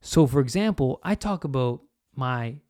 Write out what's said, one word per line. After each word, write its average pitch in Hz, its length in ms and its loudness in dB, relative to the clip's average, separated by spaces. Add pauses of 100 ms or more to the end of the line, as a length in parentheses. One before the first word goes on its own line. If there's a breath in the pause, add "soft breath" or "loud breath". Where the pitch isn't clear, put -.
So, - 260 4
for 131 140 2
example, 139 640 0
I 185 120 0
talk 202 300 -4
about 127 380 -2 (320)
my 127 420 -4 (140)